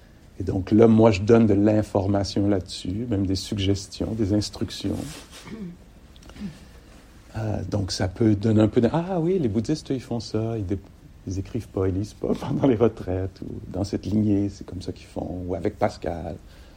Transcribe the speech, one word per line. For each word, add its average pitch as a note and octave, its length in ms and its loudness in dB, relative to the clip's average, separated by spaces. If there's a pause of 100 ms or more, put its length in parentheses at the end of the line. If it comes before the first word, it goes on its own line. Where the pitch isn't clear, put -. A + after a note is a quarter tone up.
(400)
Et G#2 40 -6
donc F#2+ 280 -4
là, A2+ 160 10
moi, A2 240 8
je F#2+ 100 -2
donne A2+ 260 6
de G#2 60 4
l'information G2+ 960 2
là-dessus, G2 640 -4
même G2 160 0
des F#2 100 0
suggestions, G2 760 -4
des A2 220 -2
instructions. G2+ 640 -4 (2500)
Euh, G#2 320 -4
donc, G2 240 -4
ça G2+ 160 -2
peut G#2+ 260 4
donner G#2+ 260 4
un G#2+ 60 8
peu B2 140 4
de, « A#2 100 4
Ah E3+ 300 0
oui, F3+ 180 2
les C3 80 0
bouddhistes, A#2 440 -2
eux, C3+ 40 0
ils A#2 60 -6
font A#2 180 -6
ça, A2+ 380 -4
ils G2+ 80 -4
dé-, F#2+ 140 -2 (480)
ils F#2 100 -4
écrivent G2+ 300 -6
pas, F#2+ 200 -2
ils F#2 60 0
lisent G2+ 220 -6
pas - 180 -2
<laughs> - 80 -4
pendant C#3+ 260 0
les B2 80 4
retraites, F#2+ 680 -2
ou - 260 -12
dans F#2 160 -6
cette G2 220 -6
lignée, G2+ 440 2
c'est - 160 -12
comme F2+ 160 -10
ça F#2 100 -8
qu'ils - 140 -18
font, - 400 -8
ou F2+ 100 -4
avec F2 220 -4
Pascal, » E2 580 -4 (420)